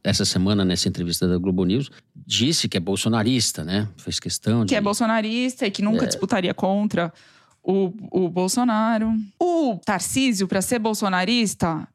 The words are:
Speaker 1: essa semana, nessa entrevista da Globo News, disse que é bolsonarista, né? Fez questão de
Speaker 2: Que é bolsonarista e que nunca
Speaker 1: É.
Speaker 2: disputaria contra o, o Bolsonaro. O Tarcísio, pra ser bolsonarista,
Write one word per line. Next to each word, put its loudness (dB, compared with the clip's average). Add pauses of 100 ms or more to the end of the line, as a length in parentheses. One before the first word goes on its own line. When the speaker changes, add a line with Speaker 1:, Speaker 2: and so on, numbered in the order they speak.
Speaker 1:
essa 0
semana, 2
nessa 0
entrevista -2
da 2
Globo 0
News, 0 (260)
disse 0
que -4
é 0
bolsonarista, 0
né? -2
Fez -8
questão 0
de 0
Speaker 2:
Que 2
é 2
bolsonarista 0
e 0
que -6
nunca 2
Speaker 1:
É. -4
Speaker 2:
disputaria -2
contra 0 (580)
o, 2 (200)
o 2
Bolsonaro. 2 (240)
O 2
Tarcísio, 0
pra 0
ser 0
bolsonarista, 0